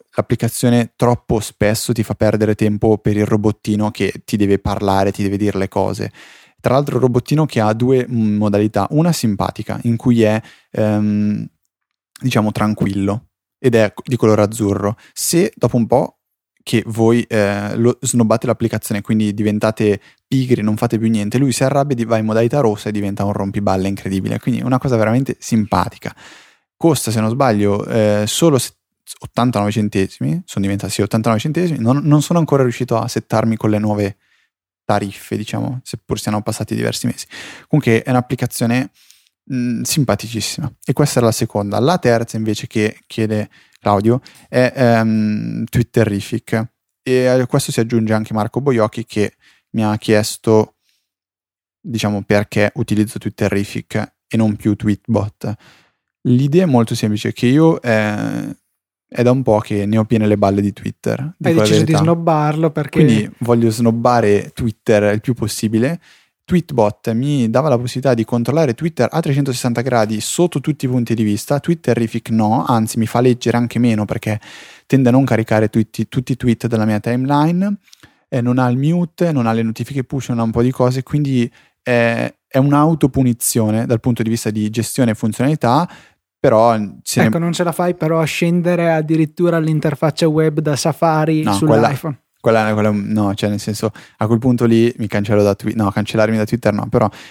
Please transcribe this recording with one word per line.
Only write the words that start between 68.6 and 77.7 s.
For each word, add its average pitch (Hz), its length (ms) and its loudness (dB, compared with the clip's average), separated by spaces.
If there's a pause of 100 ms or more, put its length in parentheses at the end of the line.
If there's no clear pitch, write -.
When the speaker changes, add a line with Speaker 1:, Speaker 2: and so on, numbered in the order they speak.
Speaker 1:
Twitter 151 360 -2
a 160 100 -2
trecentosessanta 135 600 -2
gradi 113 400 0
sotto 175 400 -2
tutti 147 240 -4
i 131 40 -2
punti 120 260 -2
di 113 80 0
vista. 107 380 0
Twitterrific 117 720 -2
no, 110 360 2
anzi 113 320 0
mi 110 80 2
fa 120 140 0
leggere 120 360 2
anche 120 220 -2
meno 113 260 2
perché 110 340 -4 (480)
tende 131 220 4
a 120 40 6
non 135 120 6
caricare 110 460 2
tutti, 110 380 -2
tutti 135 240 -4
i 123 40 -6
tweet 120 300 0
della 110 180 0
mia 107 160 0
timeline, 147 760 0 (520)